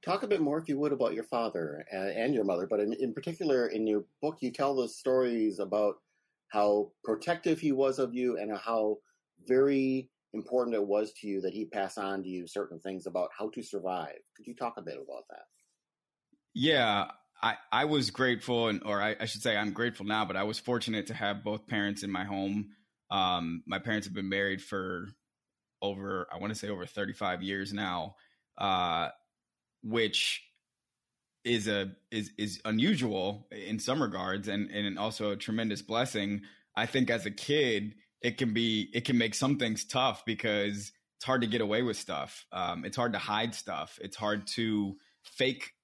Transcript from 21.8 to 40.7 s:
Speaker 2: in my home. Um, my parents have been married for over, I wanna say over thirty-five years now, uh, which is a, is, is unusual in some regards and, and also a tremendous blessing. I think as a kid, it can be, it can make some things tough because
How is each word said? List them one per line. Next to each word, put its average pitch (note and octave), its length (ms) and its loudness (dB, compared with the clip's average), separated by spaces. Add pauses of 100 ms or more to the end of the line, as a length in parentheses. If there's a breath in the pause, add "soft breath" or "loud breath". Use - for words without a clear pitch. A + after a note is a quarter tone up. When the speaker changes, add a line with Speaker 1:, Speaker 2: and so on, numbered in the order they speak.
Speaker 2:
in G2+ 100 -4
my F#2 120 -4
home. G2+ 460 -2 (400 loud breath)
Um, F2+ 560 0
my F#2+ 120 -2
parents G#2+ 280 -2
have F#2 80 -10
been F#2+ 140 -4
married G2 340 0
for F#2 460 -6 (720)
over, G2 500 -4
I F2 60 -8
wanna G#2 160 -4
say G#2+ 140 -8
over F2+ 180 -6
thirty-five G2 560 -4
years G2 300 -4
now, F2+ 440 -4 (400 soft breath)
uh, F2 520 2 (720)
which A2 600 0 (1000)
is A#2 240 0
a, G2 240 0 (180)
is, G#2+ 280 -4
is G#2 260 -4
unusual A2 880 2
in G#2 260 -6
some C3+ 240 0
regards F#2+ 460 -2
and, G2+ 220 -2
and G2+ 280 -4
also G#2 320 -2
a G2+ 60 -2
tremendous A2 460 -2
blessing. G#2+ 580 -2 (340 loud breath)
I A2+ 120 0
think B2+ 220 2
as A#2 180 0
a G#2+ 40 -4
kid, A2 640 0 (260 soft breath)
it A#2+ 180 -2
can A#2+ 140 2
be, A2 400 2
it A#2+ 120 -2
can B2+ 140 2
make A2+ 160 2
some C#3 240 2
things A2 260 -2
tough C3 400 0
because G#2 640 -2 (280)